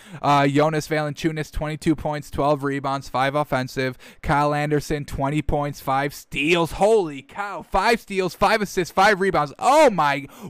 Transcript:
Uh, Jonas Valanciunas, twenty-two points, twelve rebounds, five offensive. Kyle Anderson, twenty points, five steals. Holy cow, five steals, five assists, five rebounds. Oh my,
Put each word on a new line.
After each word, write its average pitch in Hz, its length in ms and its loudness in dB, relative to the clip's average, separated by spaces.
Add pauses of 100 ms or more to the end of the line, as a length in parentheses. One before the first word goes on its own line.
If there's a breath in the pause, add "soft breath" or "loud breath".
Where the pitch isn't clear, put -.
(220 loud breath)
Uh, 143 240 4
Jonas 151 400 2
Valanciunas, 151 640 -4
twenty-two 156 460 -2
points, 151 340 -6
twelve 143 320 0
rebounds, 139 460 -4
five 135 260 0
offensive. 131 640 -2 (240 loud breath)
Kyle 147 320 2
Anderson, 147 500 -2
twenty 143 380 -2
points, 147 380 -4
five 139 340 -2
steals. 160 580 -2
Holy 185 480 2
cow, 196 420 -10
five - 380 0
steals, 185 340 -4
five 208 280 2
assists, 180 300 -4
five 196 280 4
rebounds. 160 380 0
Oh 285 320 6
my, 143 380 0 (220 loud breath)